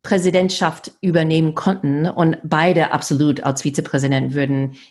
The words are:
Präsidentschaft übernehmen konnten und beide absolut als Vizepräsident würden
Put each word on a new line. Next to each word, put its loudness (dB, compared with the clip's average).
Präsidentschaft 0
übernehmen 2
konnten 0
und 0
beide 2
absolut 0
als -2
Vizepräsident -2
würden -2